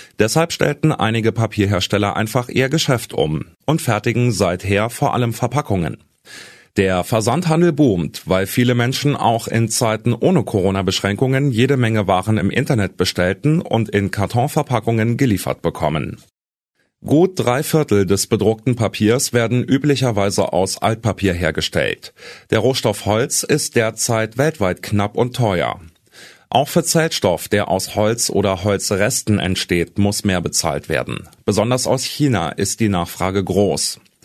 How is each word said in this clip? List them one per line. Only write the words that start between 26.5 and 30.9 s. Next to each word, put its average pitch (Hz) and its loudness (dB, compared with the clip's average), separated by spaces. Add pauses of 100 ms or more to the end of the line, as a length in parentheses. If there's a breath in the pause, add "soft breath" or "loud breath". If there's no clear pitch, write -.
für 170 0
Zeltstoff, 160 0
der 104 0
aus - -4
Holz 107 0
oder 95 0
Holzresten 104 0
entsteht, 90 -2
muss 101 0
mehr 92 0
bezahlt 76 -4
werden. 67 -4 (160)